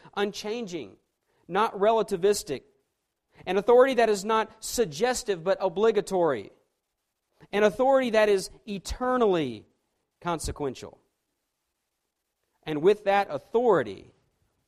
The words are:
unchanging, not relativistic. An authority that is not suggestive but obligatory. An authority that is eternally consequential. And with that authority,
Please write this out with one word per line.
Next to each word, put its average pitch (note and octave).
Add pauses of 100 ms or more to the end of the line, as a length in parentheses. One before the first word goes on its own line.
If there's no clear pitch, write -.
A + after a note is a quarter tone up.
(140)
unchanging, G3+ (500)
not G3
relativistic. G3+ (800)
An F#3
authority B3
that A3+
is G3+
not A3 (100)
suggestive G3+
but F#3
obligatory. F#3 (1000)
An G#3
authority B3+
that G#3+
is G3 (180)
eternally G3 (540)
consequential. D3 (1600)
And D#3
with G3+
that G3
authority, D#3+ (560)